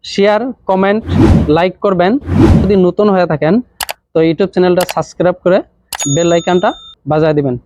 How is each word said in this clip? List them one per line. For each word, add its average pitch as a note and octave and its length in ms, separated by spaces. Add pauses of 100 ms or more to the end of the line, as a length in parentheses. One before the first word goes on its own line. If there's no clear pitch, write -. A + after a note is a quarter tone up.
শেয়ার, G#3 360 (280)
কমেন্ট, G3 320 (560)
লাইক F3+ 160 (120)
করবেন। F#3 260 (500)
যদি G3+ 140 (120)
নতুন G3+ 220
হয়ে F3+ 220
থাকেন D#3 220 (600)
তো - 40 (100)
YouTube F#3 260
চ্যানেলটা F3+ 300 (100)
সাবস্ক্রাইব F3+ 500
করে F#3 140 (580)
বেল E3+ 200
আইকনটা F3+ 340 (380)
বাজায় D#3 300
দিবেন। C3+ 180 (100)